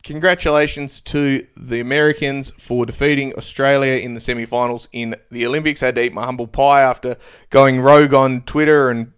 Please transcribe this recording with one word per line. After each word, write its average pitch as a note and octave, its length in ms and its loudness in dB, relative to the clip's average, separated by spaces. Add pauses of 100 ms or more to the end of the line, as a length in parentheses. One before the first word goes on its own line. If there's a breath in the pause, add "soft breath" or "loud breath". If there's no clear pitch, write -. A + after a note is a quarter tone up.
congratulations D3+ 1000 -2
to C#3+ 440 -2 (120)
the B2 240 -8
Americans C#3 760 -2
for A#2+ 280 -4
defeating C#3 500 -2
Australia C#3 640 -2
in B2 120 -10
the A2+ 80 -12
semi-finals A#2+ 720 -4
in A#2 220 -8 (140)
the A#2+ 160 -4
Olympics. D3 380 -4
I C3 40 0
had B2 80 -2
to A#2+ 100 0
eat B2 80 -6
my G#2+ 100 -8
humble B2 240 -8
pie C#3 340 2
after B2 360 -2 (320 soft breath)
going C3+ 320 4
rogue C#3+ 320 6
on C3 300 2
Twitter D3+ 460 2
and A#2 280 -6